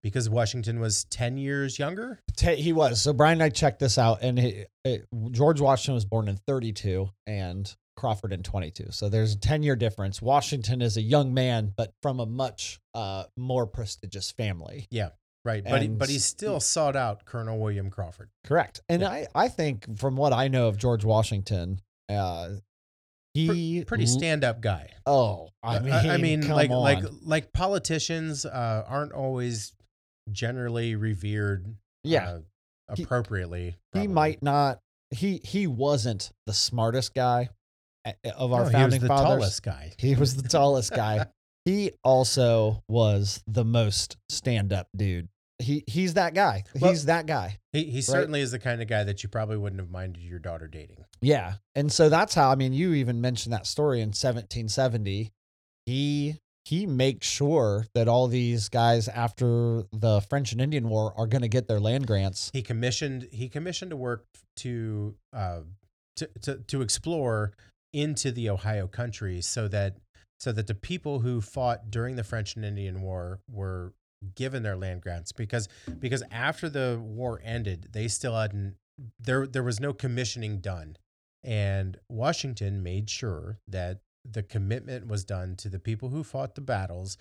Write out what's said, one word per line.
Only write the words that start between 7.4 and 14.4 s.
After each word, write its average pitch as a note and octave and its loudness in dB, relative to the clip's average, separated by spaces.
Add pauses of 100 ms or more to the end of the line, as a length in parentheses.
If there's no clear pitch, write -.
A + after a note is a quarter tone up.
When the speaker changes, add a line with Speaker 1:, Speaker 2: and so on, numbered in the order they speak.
Speaker 2:
Crawford G#2+ -2
in F#2 -6
twenty-two. - -6
So - -4
there's A2 4
a G2+ 0
ten-year D3 2
difference. G2+ -2
Washington B2 0
is A2 0
a A2 0
young C3 4
man, A#2 0
but A2+ -4 (100)
from C3 -2
a A#2 -4
much, A#2+ -6 (140)
uh, G2 -4 (120)
more B2+ 0
prestigious G2+ -8
family. F#2+ -6